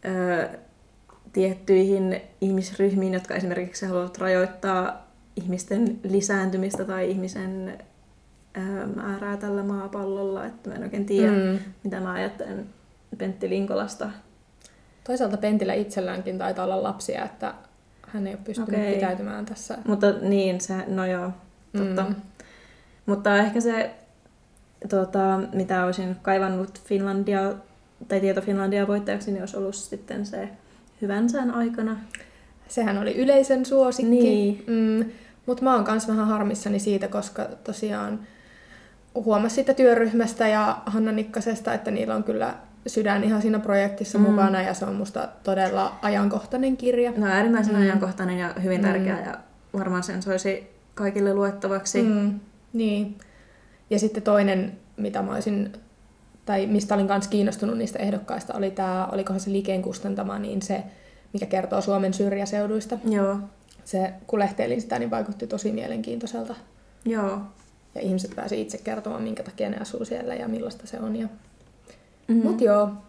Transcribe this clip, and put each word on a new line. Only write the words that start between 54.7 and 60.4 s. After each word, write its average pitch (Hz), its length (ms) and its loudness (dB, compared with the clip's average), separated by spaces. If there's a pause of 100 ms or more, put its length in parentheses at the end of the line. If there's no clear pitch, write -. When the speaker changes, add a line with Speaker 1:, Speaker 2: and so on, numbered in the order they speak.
Speaker 2:
mitä 202 240 -2
mä 196 120 -2
olisin, 202 380 -2 (760)
tai 202 220 0
mistä 208 280 2
olin 196 120 4
kans 196 200 0
kiinnostunut 214 500 0
niistä 226 220 -4
ehdokkaista, - 540 -4
oli 196 180 -2
tää, 185 360 -2
olikohan 190 320 -2
se 196 120 -4
Liken 196 300 0
kustantama, 196 580 -4
niin 208 220 -4